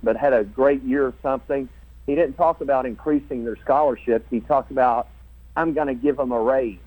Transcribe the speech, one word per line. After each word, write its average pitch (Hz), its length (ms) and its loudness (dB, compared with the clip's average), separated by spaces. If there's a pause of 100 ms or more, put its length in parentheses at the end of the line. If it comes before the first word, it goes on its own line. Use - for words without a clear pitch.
but 113 140 0
had 135 160 2
a 117 100 4
great 131 400 2
year 135 240 0
or 123 160 -4
something, 135 460 -4 (380)
he 190 80 -2
didn't 147 220 0
talk 165 240 2
about 135 260 0
increasing 135 580 -2
their 113 120 -6
scholarship. 127 760 0
He 117 100 -2
talked 135 300 0
about, 127 380 2 (480)
"I'm 165 180 0
gonna 143 200 -2
give 127 220 0
them 131 160 -2
a 120 80 0
raise" 117 460 0